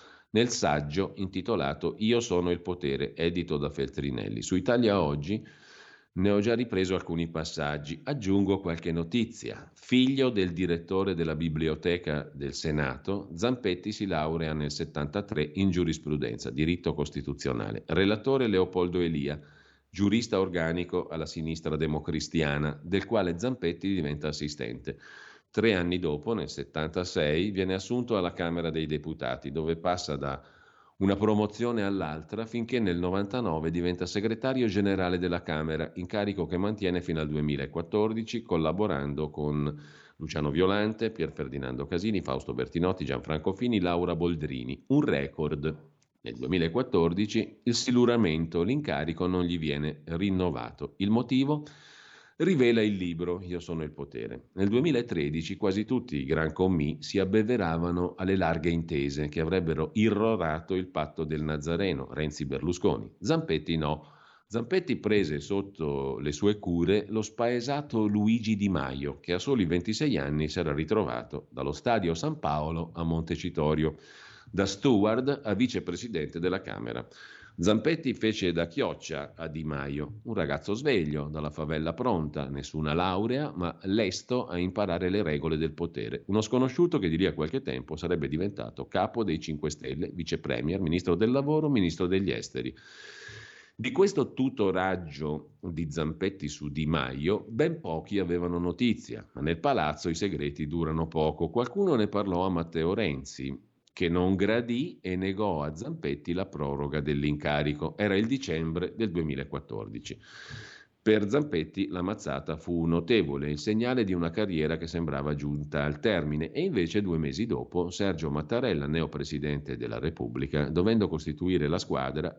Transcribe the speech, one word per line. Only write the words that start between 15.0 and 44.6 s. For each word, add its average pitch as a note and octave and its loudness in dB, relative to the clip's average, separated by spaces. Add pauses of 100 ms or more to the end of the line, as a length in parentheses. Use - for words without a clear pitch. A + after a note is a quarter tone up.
in F#2+ 4
giurisprudenza, D2+ 0
diritto D#2 0
costituzionale. C2+ -4
Relatore G#2+ 2
Leopoldo F2+ 2
Elia, D2+ 0 (540)
giurista G2+ 2
organico F2 0
alla D#2 -4
sinistra D#2+ -4
democristiana, D2+ 0
del F#2+ -2
quale F#2 0
Zampetti G2 -2
diventa D2+ -2
assistente. C#2 -6 (540)
Tre A2 4
anni F2 2
dopo, D#2 -2
nel E2+ -2
settantasei, D#2+ 0
viene F#2 0
assunto A#2+ 0
alla F2 0
Camera E2+ -2
dei D#2+ -2
Deputati, D2 -4
dove D#2 -2
passa E2+ -2
da C#2 -4 (580)
una G2 4
promozione G#2+ 2
all'altra, F#2+ -4
finché A#2 -2
nel F#2 2
novantanove F2+ 0
diventa F2 0
segretario A2+ 0
generale F#2 2
della F2 0
Camera, D#2 -2
incarico F#2+ -2
che F2 -2
mantiene F#2 0
fino E2 -2
al D2+ 0
duemilaquattordici, E2+ 0
collaborando D#2 0
con D2 -2 (420)
Luciano D#2 -2
Violante, G#2 2
Pier D#2+ -4
Ferdinando C2+ -6
Casini, F#2 0
Fausto C2 -4
Bertinotti, E2 0
Gianfranco D2+ -2
Fini, A#2 0
Laura F2 2
Boldrini. D2 -2